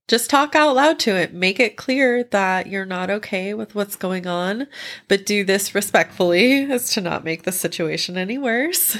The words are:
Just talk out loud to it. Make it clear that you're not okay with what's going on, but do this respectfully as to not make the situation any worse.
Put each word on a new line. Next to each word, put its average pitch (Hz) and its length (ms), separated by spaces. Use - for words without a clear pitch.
Just 233 220
talk 294 260
out 302 200
loud 302 240
to 202 160
it. 170 180
Make 185 260
it 220 180
clear 254 480
that 185 420
you're 190 180
not 185 240
okay 202 460
with 214 180
what's 202 220
going 185 320
on, 185 400
but 196 180
do 208 180
this 196 300
respectfully 202 1000
as 247 220
to 214 80
not 165 220
make 160 180
the 185 100
situation 170 680
any 196 200
worse. 262 640